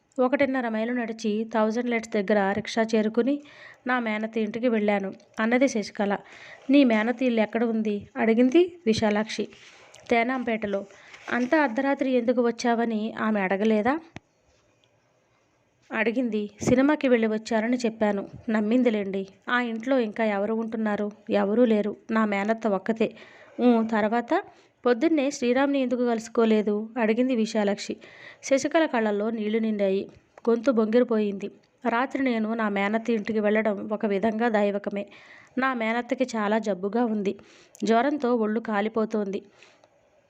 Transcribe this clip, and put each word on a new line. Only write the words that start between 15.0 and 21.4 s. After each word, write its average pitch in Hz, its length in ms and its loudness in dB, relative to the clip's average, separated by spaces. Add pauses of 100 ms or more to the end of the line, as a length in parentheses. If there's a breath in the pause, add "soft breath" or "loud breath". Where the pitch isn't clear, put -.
అడిగింది. 220 580 -2 (120)
"సినిమాకి 277 460 2
వెళ్ళి 226 200 4
వచ్చారని 220 480 -2
చెప్పాను." 214 520 -2 (220)
నమ్మిందిలేండి. 214 760 0 (240)
"ఆ 247 100 2
ఇంట్లో 233 380 -2
ఇంకా 220 260 -2
ఎవరు 208 300 0
ఉంటున్నారు?" 220 560 -2 (200)
"ఎవరూ 202 340 4